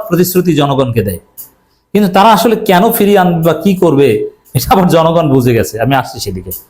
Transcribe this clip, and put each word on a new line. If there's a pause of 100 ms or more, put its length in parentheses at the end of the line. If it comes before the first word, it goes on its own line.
প্রতিশ্রুতি
জনগণকে
দেয়, (720)
কিন্তু
তারা
আসলে
কেন
ফিরিয়ে
আনবে
বা
কি
করবে, (240)
এটা
আবার
জনগণ
বুঝে
গেছে।
আমি
আসছি
সেদিকে। (180)